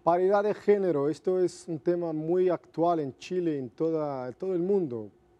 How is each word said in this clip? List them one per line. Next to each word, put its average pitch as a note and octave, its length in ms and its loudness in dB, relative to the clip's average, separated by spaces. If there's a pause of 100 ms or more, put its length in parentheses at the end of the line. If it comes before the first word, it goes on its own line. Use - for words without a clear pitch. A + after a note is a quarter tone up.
Paridad F#3 400 4
de G#3 100 0
género, F#3 540 2
esto F#3 320 -2
es F3 260 -2
un E3 140 -8
tema F3 320 0
muy E3+ 360 0
actual E3+ 520 0
en C3+ 180 -6
Chile, F3 400 -2
en B2+ 120 -8
toda, D3 580 -4
en B2 60 -10
todo F#3+ 180 -6
el F3 80 0
mundo. D#3+ 500 -2 (300)